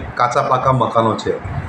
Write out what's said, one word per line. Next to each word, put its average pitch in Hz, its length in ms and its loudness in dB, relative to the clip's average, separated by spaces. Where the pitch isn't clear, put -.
કાચા 123 280 2
પાકા 131 300 2
મકાનો 110 440 2
છે, 90 200 -2